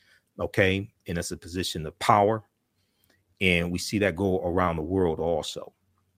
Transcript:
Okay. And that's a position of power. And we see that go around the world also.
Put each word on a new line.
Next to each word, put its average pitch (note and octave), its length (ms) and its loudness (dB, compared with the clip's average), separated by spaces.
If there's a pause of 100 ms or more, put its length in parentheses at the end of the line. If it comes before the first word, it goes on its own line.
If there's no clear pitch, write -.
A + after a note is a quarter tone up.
(400)
Okay. G2 500 0 (160)
And E2+ 120 -4
that's - 120 -6
a E2 60 -6
position E2+ 500 -6
of - 120 -12
power. G#2+ 440 4 (960)
And F2 300 4
we F2+ 80 -4
see - 200 -4
that F#2+ 180 0
go F#2 240 0
around F2 360 0
the D#2+ 60 -4
world E2 380 0
also. D#2+ 540 -4 (440)